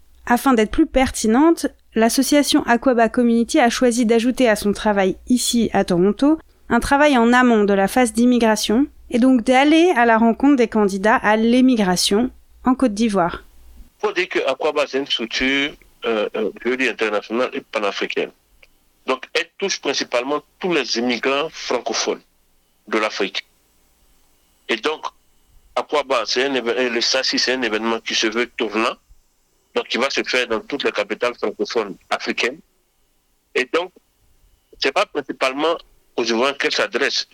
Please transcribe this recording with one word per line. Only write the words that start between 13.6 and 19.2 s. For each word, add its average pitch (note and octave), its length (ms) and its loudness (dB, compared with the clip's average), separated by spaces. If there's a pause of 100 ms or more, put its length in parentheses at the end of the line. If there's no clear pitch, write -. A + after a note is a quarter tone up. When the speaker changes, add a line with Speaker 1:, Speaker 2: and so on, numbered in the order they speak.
Speaker 2:
Faut G#3+ 120 -2
dire F#3 160 -4
que - 100 -4
Aquaba, C#3+ 480 -2
c'est C3 120 -4
une C#3 80 -2
structure, C3+ 680 -2 (320)
euh, A2 320 -2
euh, A2 140 -4 (140)
je A#2+ 100 -2
dis B2+ 140 -2
internationale G#2+ 640 -4
et C3+ 80 -8
panafricaine. G2+ 680 -6 (760)
Donc, C3 180 -4 (100)